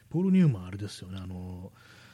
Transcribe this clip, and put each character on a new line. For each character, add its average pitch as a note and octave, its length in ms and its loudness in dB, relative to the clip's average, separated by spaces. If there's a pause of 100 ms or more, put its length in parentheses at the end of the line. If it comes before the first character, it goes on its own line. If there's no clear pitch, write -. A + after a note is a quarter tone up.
ポ D#3+ 100 -2
ー F#3 40 0
ル・ F#3+ 80 2
ニ F#3+ 80 8
ュ F3 60 8
ー D3 40 8
マ G2+ 120 0
ン、 F2+ 40 -10
あ F#2 60 -12
れ G2 60 -10
で G2+ 100 -8
す - 120 -14
よ F#2 100 -16
ね。 F#2+ 120 -10
あ F#2 40 -12
の、 F2+ 480 -12 (400)